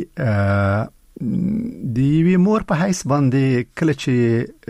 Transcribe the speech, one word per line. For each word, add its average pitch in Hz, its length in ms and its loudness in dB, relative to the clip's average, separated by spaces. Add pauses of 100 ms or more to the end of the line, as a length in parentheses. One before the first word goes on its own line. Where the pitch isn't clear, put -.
(200)
آه، 101 680 0 (1080)
د - 20 -2
یوې 160 400 4
مور 214 320 2
په 185 120 0
حیث 190 260 -2
باندې 135 360 2 (360)
کله 156 140 0
چې، 139 200 -2 (560)